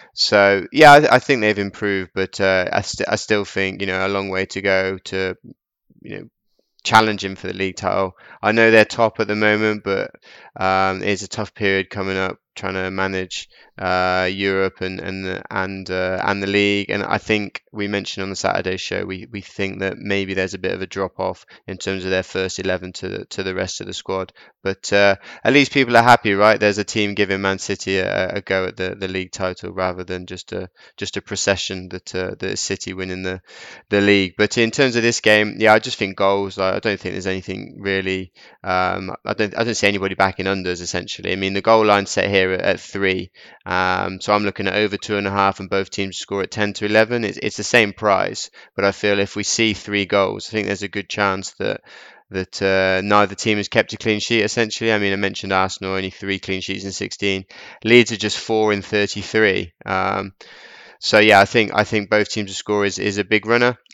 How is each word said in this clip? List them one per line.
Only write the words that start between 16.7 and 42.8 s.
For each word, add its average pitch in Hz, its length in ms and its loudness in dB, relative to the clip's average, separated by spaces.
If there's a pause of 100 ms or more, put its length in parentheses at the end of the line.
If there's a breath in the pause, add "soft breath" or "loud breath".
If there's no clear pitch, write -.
And 101 100 -2
I 104 160 -2
think - 540 -2
we 101 160 -8
mentioned 101 340 -6
on 95 80 -6
the 95 60 -8
Saturday 95 420 -2
show, 95 280 -6
we, 95 260 -10
we 101 100 -10
think 98 380 -8
that 95 180 -4
maybe 98 380 -4
there's 95 180 -2
a 92 60 -10
bit 92 160 -4
of 92 80 -10
a - 20 -6
drop 95 340 -6
off 95 280 -6 (180 loud breath)
in 95 140 -12
terms 95 260 -6
of 95 60 -4
their 92 100 2
first 92 380 -6
eleven 92 340 -4
to 95 160 -10
the, 98 220 -10
to 98 100 -8
the 95 140 -6
rest 95 260 -6
of 98 60 -12
the 95 60 -12
squad. 95 380 -8 (300 soft breath)
But, - 320 -4
uh, 101 220 6 (280 loud breath)
at 131 100 4
least 139 200 4
people 120 240 4
are 117 60 8
happy, 117 320 6
right? 104 240 4
There's 104 180 2
a 104 60 -2
team 101 320 -2
giving 98 260 0
Man 98 160 0
City 95 400 -4
a, 95 380 -2
a 101 60 -4
go 95 260 -2
at - 100 -10
the, 92 160 -4
the 95 140 -6
league 92 240 -6
title 92 400 -6
rather 92 320 -4
than 92 240 -8
just 95 260 -12
a, 92 160 -8 (260 soft breath)
just - 220 -10
a 98 60 -6
procession 95 640 -4
that, - 240 -12
uh, 92 240 -4
that 98 140 -6
is 98 80 -6
City 95 340 -6
winning 92 300 -8
the, 92 180 -6 (480 loud breath)
the 104 120 4
league. 101 360 4
But 107 220 2
in 113 100 4
terms 127 260 2
of 117 60 2
this 117 200 0
game, 107 360 4
yeah, 107 160 6
I 110 60 6
just - 180 -4
think 95 180 -4
goals. 98 440 0
Like, 95 160 0
I 104 40 -4
don't 101 200 -2
think 92 160 -8
there's 95 100 -8
anything 95 540 -6
really. 95 540 -4 (300 loud breath)
Um, 92 520 -2 (100)
I 104 80 -4
don't, 104 240 -2
I 113 60 0
don't 113 100 0
see 101 140 2
anybody 98 260 0
backing 95 320 0
unders, 90 360 -2
essentially. 92 500 -6
I 95 40 -2
mean, 95 180 -2
the 98 80 -2
goal 110 220 6
line 101 220 4
set 98 240 0
here 92 220 2
at, 90 100 -2
at 92 180 0
three. 92 520 -4 (340 loud breath)